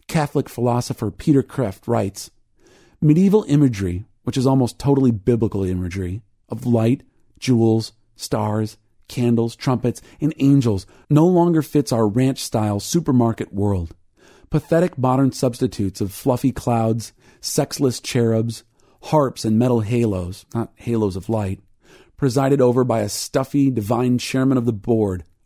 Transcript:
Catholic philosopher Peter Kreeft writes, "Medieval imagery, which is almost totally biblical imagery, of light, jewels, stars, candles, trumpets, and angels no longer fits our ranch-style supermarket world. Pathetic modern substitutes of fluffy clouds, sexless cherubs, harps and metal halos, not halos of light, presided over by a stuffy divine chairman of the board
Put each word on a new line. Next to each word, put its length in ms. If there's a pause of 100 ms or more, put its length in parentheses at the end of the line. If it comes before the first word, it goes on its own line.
Catholic 420
philosopher 640
Peter 320
Kreeft 440
writes, 440 (680)
"Medieval 480
imagery, 580 (180)
which 120
is 120
almost 320
totally 320
biblical 520
imagery, 600 (260)
of 160
light, 380 (340)
jewels, 540 (240)
stars, 600 (300)
candles, 480
trumpets, 460 (180)
and 200
angels 480 (240)
no 160
longer 340
fits 300
our 160
ranch-style 720
supermarket 760
world. 400 (560)
Pathetic 480
modern 340
substitutes 720
of 100
fluffy 400
clouds, 600 (260)
sexless 600
cherubs, 640 (400)
harps 420
and 140
metal 220
halos, 760
not 180
halos 420
of 140
light, 300 (560)
presided 460
over 240
by 160
a 80
stuffy 600
divine 480
chairman 400
of 80
the 60
board 540 (200)